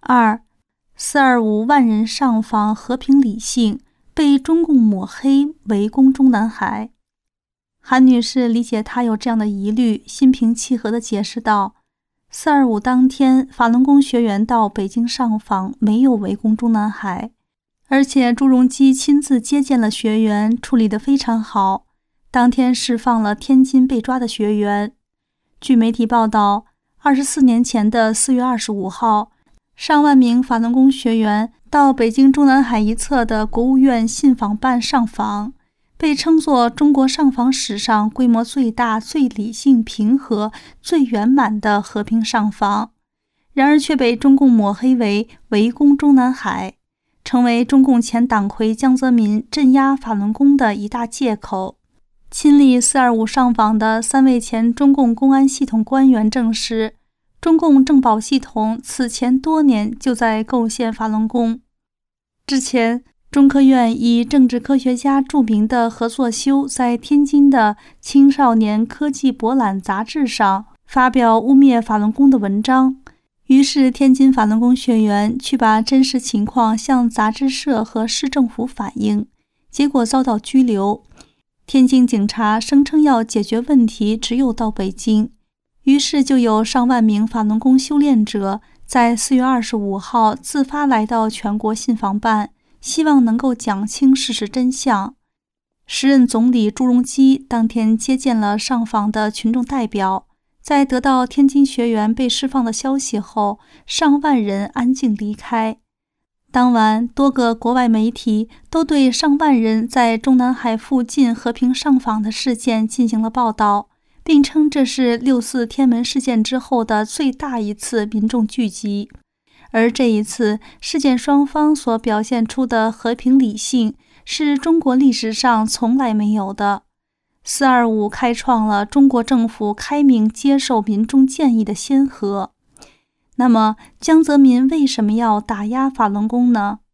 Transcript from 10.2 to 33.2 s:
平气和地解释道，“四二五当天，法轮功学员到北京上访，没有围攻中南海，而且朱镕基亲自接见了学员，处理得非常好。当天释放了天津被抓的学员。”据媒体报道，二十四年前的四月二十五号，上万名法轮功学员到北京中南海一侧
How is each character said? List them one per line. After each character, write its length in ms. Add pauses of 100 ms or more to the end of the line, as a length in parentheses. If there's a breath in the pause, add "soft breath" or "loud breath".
平 220
气 240
和 140
地 100
解 220
释 180
道 340 (540)
，“四 200
二 180
五 120
当 280
天， 440
法 160
轮 160
功 180
学 200
员 240
到 240
北 180
京 200
上 320
访， 400
没 220
有 120
围 220
攻 200
中 160
南 180
海， 420 (560)
而 160
且 280
朱 160
镕 220
基 240
亲 260
自 220
接 200
见 180
了 100
学 320
员， 400
处 140
理 120
得 120
非 180
常 240
好。 440 (440)
当 220
天 220
释 220
放 280
了 100
天 300
津 240
被 120
抓 200
的 80
学 280
员。” 380 (680)
据 160
媒 160
体 140
报 220
道， 380 (340)
二 160
十 80
四 180
年 220
前 260
的 240
四 220
月 80
二 120
十 160
五 160
号， 440 (440)
上 280
万 120
名 280
法 160
轮 120
功 200
学 260
员 340 (200)
到 200
北 200
京 200
中 140
南 160
海 180
一 140
侧 320